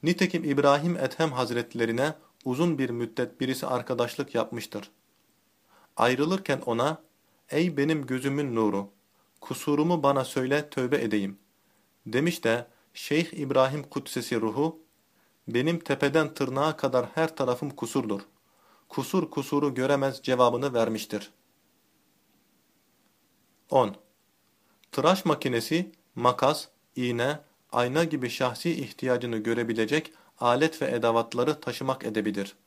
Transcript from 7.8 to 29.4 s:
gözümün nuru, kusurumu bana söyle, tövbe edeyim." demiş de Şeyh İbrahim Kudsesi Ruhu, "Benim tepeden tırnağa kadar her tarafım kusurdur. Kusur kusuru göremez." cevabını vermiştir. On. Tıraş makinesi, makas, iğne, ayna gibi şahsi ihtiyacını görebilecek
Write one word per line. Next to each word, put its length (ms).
gözümün 500
nuru, 340
kusurumu 640
bana 220
söyle, 440
tövbe 320
edeyim." 360
demiş 380
de 240
Şeyh 400
İbrahim 500
Kudsesi 580
Ruhu, 380
"Benim 320
tepeden 540
tırnağa 440
kadar 360
her 220
tarafım 340
kusurdur. 520
Kusur 400
kusuru 440
göremez." 500
cevabını 500
vermiştir. 580
On. 260
Tıraş 340
makinesi, 680
makas, 520
iğne, 440
ayna 320
gibi 260
şahsi 420
ihtiyacını 680
görebilecek 760